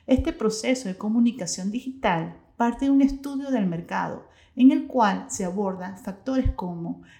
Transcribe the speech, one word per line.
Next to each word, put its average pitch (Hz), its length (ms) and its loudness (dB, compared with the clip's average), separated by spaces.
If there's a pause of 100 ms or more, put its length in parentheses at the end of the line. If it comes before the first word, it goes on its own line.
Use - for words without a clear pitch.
Este 254 240 2
proceso 226 560 -2
de 185 80 -6
comunicación 214 720 0
digital 196 720 -4 (160)
parte 240 300 0
de 277 40 4
un 277 100 6
estudio 277 520 0
del 208 160 2
mercado, 170 580 -6 (300)
en 262 160 10
el 269 160 -2
cual 202 400 2
se - 160 -6
abordan 185 540 -4
factores 262 520 -2
como 170 520 -8 (180)